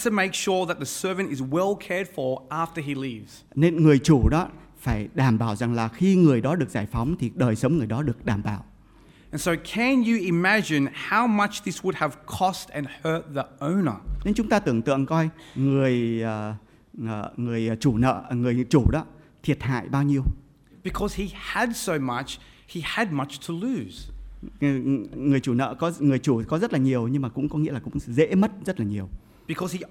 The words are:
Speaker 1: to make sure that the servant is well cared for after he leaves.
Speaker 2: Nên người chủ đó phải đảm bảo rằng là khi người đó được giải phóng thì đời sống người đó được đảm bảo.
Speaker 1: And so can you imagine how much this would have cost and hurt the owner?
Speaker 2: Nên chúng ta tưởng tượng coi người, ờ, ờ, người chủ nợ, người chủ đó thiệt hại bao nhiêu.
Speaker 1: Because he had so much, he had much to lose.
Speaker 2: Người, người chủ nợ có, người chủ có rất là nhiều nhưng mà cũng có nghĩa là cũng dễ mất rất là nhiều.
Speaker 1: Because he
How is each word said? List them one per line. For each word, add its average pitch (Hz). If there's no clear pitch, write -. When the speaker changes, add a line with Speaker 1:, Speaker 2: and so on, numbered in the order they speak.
Speaker 1:
to 240
make 196
sure 185
that 165
the 143
servant 185
is 131
well 170
cared 185
for 131
after 165
he 139
leaves. 123
Speaker 2:
Nên 160
người 147
chủ 127
đó 160
phải 107
đảm 127
bảo 110
rằng 117
là 113
khi 185
người 147
đó 143
được 143
giải 104
phóng 123
thì 120
đời 120
sống 143
người 113
đó 113
được -
đảm 101
bảo. 104
Speaker 1:
And 151
so 175
can 247
you 226
imagine 170
how 226
much 208
this -
would 185
have 147
cost 185
and 143
hurt 165
the 135
owner? 156
Speaker 2:
Nên 202
chúng 220
ta 214
tưởng 120
tượng 135
coi 160
người, 127
ờ, 107
ờ, 107
người 117
chủ 120
nợ, 120
người 123
chủ 120
đó 156
thiệt 147
hại 120
bao 139
nhiêu. 143
Speaker 1:
Because 196
he 180
had 233
so 165
much, 131
he 175
had 202
much 143
to 170
lose. 175
Speaker 2:
Người, 139
người 135
chủ 123
nợ 123
có, 165
người 139
chủ 123
có 156
rất 233
là 147
nhiều 127
nhưng 139
mà 127
cũng 139
có 151
nghĩa 151
là 135
cũng -
dễ 127
mất 190
rất 185
là 107
nhiều. 98
Speaker 1:
Because 175
he 175